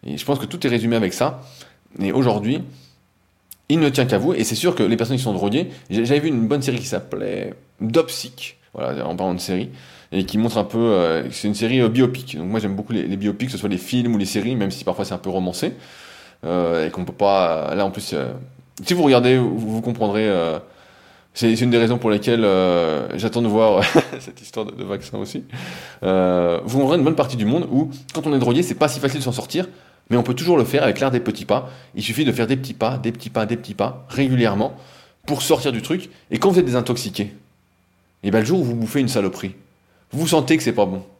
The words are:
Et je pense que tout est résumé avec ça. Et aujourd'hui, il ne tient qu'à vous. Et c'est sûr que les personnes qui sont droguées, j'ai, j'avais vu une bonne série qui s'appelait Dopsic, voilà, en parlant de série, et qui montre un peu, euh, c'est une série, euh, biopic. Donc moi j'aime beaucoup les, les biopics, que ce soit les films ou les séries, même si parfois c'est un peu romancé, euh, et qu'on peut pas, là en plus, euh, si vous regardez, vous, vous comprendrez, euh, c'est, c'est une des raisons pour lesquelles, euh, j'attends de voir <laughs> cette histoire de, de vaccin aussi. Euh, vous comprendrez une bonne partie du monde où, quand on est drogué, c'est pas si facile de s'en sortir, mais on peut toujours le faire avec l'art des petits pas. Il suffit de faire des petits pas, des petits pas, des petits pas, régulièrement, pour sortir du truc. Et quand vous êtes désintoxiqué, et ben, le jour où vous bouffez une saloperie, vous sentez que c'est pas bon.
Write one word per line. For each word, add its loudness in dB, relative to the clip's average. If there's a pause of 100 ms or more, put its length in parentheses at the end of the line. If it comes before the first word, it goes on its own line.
Et -8
je -10
pense 0
que -8
tout -8
est 2
résumé 0
avec 0
ça. -2 (600)
Et -2
aujourd'hui, 0 (1040)
il 4
ne 4
tient 2
qu'à 2
vous. 2
Et 0
c'est -4
sûr 0
que 0
les 4
personnes 0
qui -2
sont -2
droguées, 0 (200)
j'ai, 0
j'avais 2
vu -2
une 0
bonne 0
série -2
qui -10
s'appelait -6 (280)
Dopsic, -4 (160)
voilà, -6
en -6
parlant -2
de -6
série, -4 (440)
et 0
qui -4
montre 0
un 2
peu, -4
euh, 2
c'est -4
une -2
série, 0
euh, 4
biopic. 0
Donc -6
moi -2
j'aime -4
beaucoup -6
les, -2
les -4
biopics, -4
que -8
ce -8
soit -6
les -2
films 0
ou 2
les 0
séries, -2
même -2
si -10
parfois -2
c'est -6
un -6
peu -8
romancé, -2 (720)
euh, 0
et -4
qu'on -8
peut -8
pas, 2
là 0
en -2
plus, -10
euh, -4 (540)
si 0
vous 2
regardez, 6
vous, 0
vous -4
comprendrez, 0
euh, 0 (720)
c'est, 2
c'est 0
une 4
des 6
raisons 4
pour 0
lesquelles, 2
euh, 2 (100)
j'attends -2
de 2
voir 4 (200)
<laughs> -10
cette -18
histoire -10
de, -12
de -10
vaccin -8
aussi. -8 (600)
Euh, 2
vous -2
comprendrez 4
une 2
bonne 2
partie 0
du 0
monde 0
où, 2 (240)
quand -4
on 0
est 4
drogué, 2
c'est -4
pas 4
si -2
facile -2
de -4
s'en -2
sortir, -4 (420)
mais 2
on 4
peut -2
toujours 2
le 4
faire 2
avec 2
l'art 0
des 0
petits -6
pas. 0 (260)
Il -6
suffit -2
de 2
faire 0
des 0
petits -10
pas, -2
des -4
petits -10
pas, -2
des -2
petits -12
pas, -4
régulièrement, 2 (500)
pour -2
sortir 2
du -4
truc. -4 (220)
Et -2
quand 4
vous 6
êtes 4
désintoxiqué, -2 (880)
et 0
ben, 6
le 2
jour 2
où 0
vous -2
bouffez -2
une 2
saloperie, -2 (560)
vous -2
sentez 4
que 0
c'est 0
pas 4
bon. -6 (160)